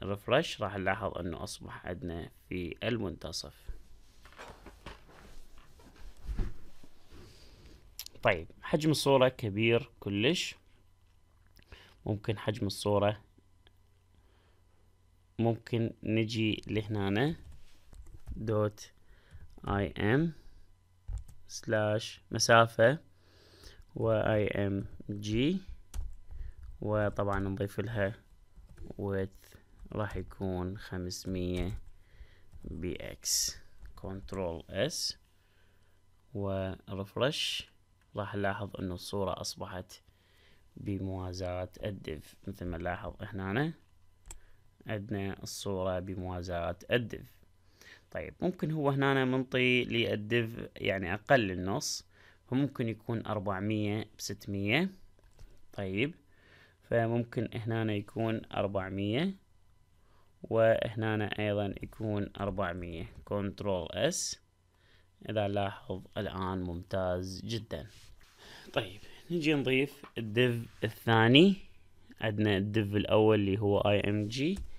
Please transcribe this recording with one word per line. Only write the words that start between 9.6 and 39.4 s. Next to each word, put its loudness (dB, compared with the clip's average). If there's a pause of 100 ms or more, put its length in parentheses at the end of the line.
كلش، 2 (1500)
ممكن -2
حجم -2
الصورة، 2 (2250)
ممكن 2 (120)
نجي 2
لهنا 0 (1000)
دوت -2 (760)
اي 0
ام 2 (1160)
سلاش 0 (100)
مسافة 8 (960)
و 0
اي 4
ام 0 (260)
جي، 2 (1200)
وطبعًا 0
نضيف -2
لها 0 (840)
width -4 (360)
راح -4
يكون -4
خمسمية -4 (840)
بي -6
اكس. -2 (400)
control -6
اس -2 (1160)
ورفرش، -2 (460)
راح -4
نلاحظ -2
انه -4
الصورة -4